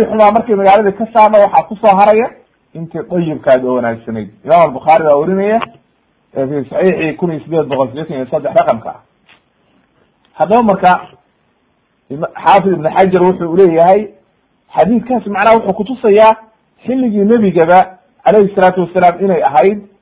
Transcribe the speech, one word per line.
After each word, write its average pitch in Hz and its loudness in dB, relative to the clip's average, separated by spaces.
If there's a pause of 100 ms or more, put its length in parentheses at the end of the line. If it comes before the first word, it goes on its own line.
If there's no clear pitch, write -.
xumaa 208 2
markay 220 -2
magaaladii 196 2
ka 226 -6
saarna, 214 4
waxaa 180 0
ku 214 -14
soo 196 2
haraya 214 2 (460)
intii 160 -12
dayibkaad 143 -2
oo 123 -2
wanaagsanayd. 113 -8 (160)
Imaam 165 2
al-Bukhaari 156 0
baa 147 2
warinaya, 196 -2 (760)
eh, 135 -6
fi 139 -8
saxiixi 156 -2
kun 175 -6
iyo 151 -10
siddeed 156 -6
boqol 131 -4
siddeetan 151 -12
iyo 131 -8
saddex 156 -6
raqamka 123 -2
ah. - -18 (1300)
Haddaba 208 0
marka, 185 2 (1080)
Ima-, 147 -8 (180)
Xaafid 190 2
ibn 151 -6 (120)
Xajar 185 2
wuxuu 175 -2
leeyahay, 185 2 (680)
xadiidkaas 226 -2
macnaha 202 2
wuxuu 196 -4
kutusayaa 220 2 (540)
xilligii 226 -2
nebigaba, 185 2 (260)
calayhi 196 2
salaatu 185 0
wasalaam, 175 0
inay 175 0
ahayd 175 2 (220)